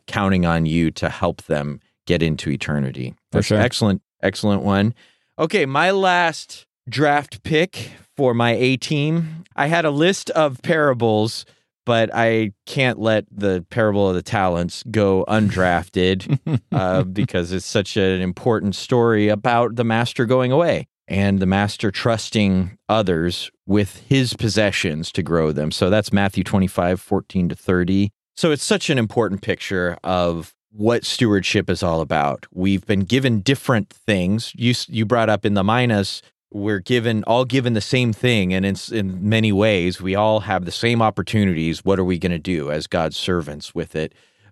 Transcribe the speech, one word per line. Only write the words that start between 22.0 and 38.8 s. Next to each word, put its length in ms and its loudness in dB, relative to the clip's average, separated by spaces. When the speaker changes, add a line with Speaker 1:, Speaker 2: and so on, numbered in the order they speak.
Speaker 1:
others 600 0
with 420 0
his 260 2
possessions 800 0
to 100 -2
grow 300 0
them. 180 -2
So 200 0
that's 220 2
Matthew 320 0
twenty-five, 560 0
fourteen 480 -2
to 60 -4
thirty. 560 0
So 140 2
it's 140 -2
such 260 -2
an 80 2
important 440 0
picture 640 -4
of 500 -2
what 340 0
stewardship 640 0
is 120 -2
all 200 0
about. 500 -2
We've 340 -2
been 140 0
given 400 0
different 500 0
things. 640 -2
You, 160 0
s-, 180 -4
you 180 -2
brought 240 2
up 160 0
in 80 2
the 100 2
Minas, 560 0
we're 260 -4
given, 460 0
all 220 2
given 260 0
the 80 0
same 320 0
thing, 420 2
and 120 0
in 80 0
s-, 160 -10